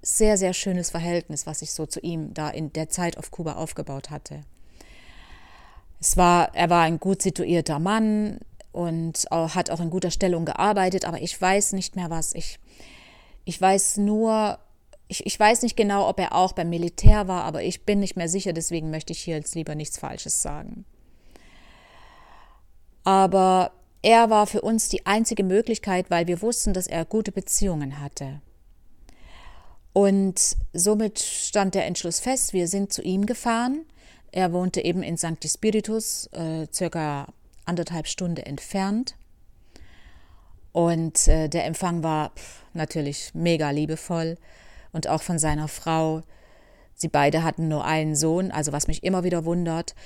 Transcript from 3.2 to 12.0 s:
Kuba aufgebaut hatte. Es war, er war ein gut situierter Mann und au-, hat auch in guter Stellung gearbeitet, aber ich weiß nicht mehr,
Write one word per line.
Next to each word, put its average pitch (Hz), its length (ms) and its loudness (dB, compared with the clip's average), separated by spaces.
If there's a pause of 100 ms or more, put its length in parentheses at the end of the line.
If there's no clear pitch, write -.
Kuba 160 240 -6
aufgebaut - 540 -8
hatte. 147 340 -14 (1600)
Es - 160 2
war, 175 400 6
er 170 140 4
war 170 140 6
ein 160 180 2
gut 190 200 0
situierter 165 580 0
Mann 214 600 0 (320)
und 165 580 -4
au-, 165 200 0
hat - 220 -2
auch 170 100 -2
in 165 80 -2
guter 180 220 -2
Stellung 170 340 0
gearbeitet, 190 580 0
aber 170 180 -6
ich - 180 -8
weiß 196 340 2
nicht 190 240 -6
mehr, 175 120 -4